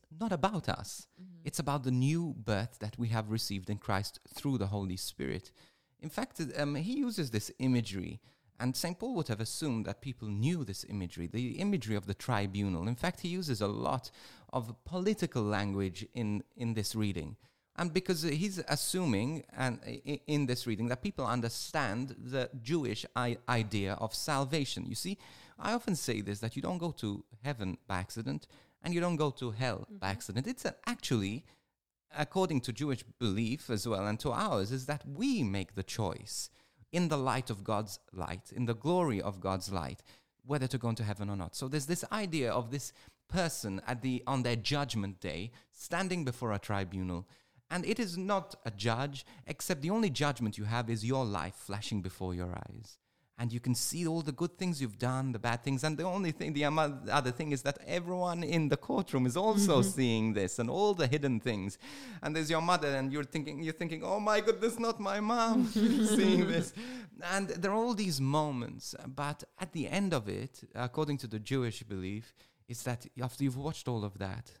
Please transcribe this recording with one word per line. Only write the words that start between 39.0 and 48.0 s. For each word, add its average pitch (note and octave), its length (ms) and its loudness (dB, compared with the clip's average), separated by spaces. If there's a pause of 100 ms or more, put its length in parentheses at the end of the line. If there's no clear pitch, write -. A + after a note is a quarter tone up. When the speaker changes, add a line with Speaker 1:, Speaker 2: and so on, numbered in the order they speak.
Speaker 1:
of F#2+ 180 -4
God's F#2+ 300 -2
light, D#2+ 320 -4 (420)
whether C3 220 0
to B2 120 -2
go A2+ 100 -2
into A2+ 160 0
heaven G#2 260 -2
or G2+ 60 -2
not. F2 180 -4
So C3 140 -4
there's C#3 180 -2
this F3 240 -2
idea E3 420 0
of A#2+ 200 0
this C#3+ 200 -6 (360)
person D3+ 580 0
at A#2+ 160 -2
the, B2+ 240 0
on C3 160 2
their A#2+ 140 4
judgment A2+ 640 0
day, F#2 320 -4 (180)
standing F3 540 -2
before A#2+ 280 -2
a G2+ 60 2
tribunal, F#2 720 -2 (420)
and F3 160 -2
it A3 140 2